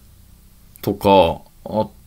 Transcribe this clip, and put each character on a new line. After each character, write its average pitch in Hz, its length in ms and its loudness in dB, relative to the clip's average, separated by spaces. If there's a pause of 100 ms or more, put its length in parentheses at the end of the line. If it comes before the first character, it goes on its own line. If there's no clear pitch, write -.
(840)
と 101 120 -4
か、 92 460 2 (240)
あ、 104 240 -6 (180)